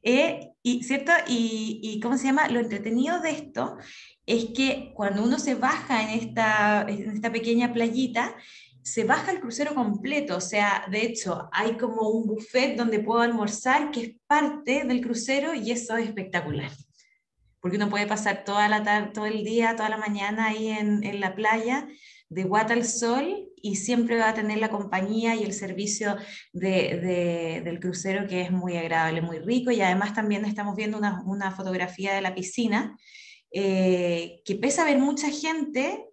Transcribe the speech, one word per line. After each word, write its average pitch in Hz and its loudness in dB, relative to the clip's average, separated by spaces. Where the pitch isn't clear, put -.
Eh, 294 2
y, 240 2
¿cierto? 277 2
Y, 220 -2
y, 214 -6
¿cómo 233 0
se 262 -4
llama? 277 4
Lo 240 2
entretenido 233 0
de 320 -2
esto - -6
es 233 0
que 269 0
cuando 202 0
uno 254 4
se 262 0
baja 240 0
en 220 -2
esta, 214 2
en 208 -4
esta 214 -2
pequeña 233 2
playita, 233 0
se 226 -2
baja 330 2
el 359 0
crucero 285 -4
completo, 226 0
o - -2
sea, 208 2
de 208 0
hecho, 202 -4
hay 226 0
como 220 0
un 220 2
buffet 247 0
donde 226 2
puedo 220 2
almorzar, 240 2
que 240 -4
es 226 -8
parte 285 2
del 247 2
crucero, 269 0
y 226 -4
eso 233 -2
es 226 0
espectacular. 147 -4
Porque 180 0
uno 208 2
puede 208 0
pasar 208 0
toda 208 4
la 214 4
tar-, 208 2
todo 214 -4
el 214 -2
día, 226 2
toda 214 -2
la 220 -2
mañana 214 -2
ahí 220 -2
en, 208 0
en 202 -4
la 190 -2
playa, 226 2
de 170 -4
guata 220 2
al 233 2
sol, 269 -2
y 196 -4
siempre 233 2
va 220 4
a 220 -2
tener 214 -2
la 220 0
compañía 208 0
y 208 -2
el 190 -4
servicio 202 -4
de, 180 2
de, 170 0
del 170 -4
crucero, 190 -4
que 180 -2
es 180 -2
muy 180 0
agradable, 165 0
muy 170 -4
rico, 247 0
y 220 2
además 190 2
también 208 0
estamos 208 -4
viendo 214 -4
una, 196 -2
una 190 -2
fotografía 190 -4
de 196 0
la 185 -4
piscina, 208 -2
eh, 185 2
que 196 -2
pese 247 2
a 330 4
haber 285 6
mucha 285 2
gente 311 -2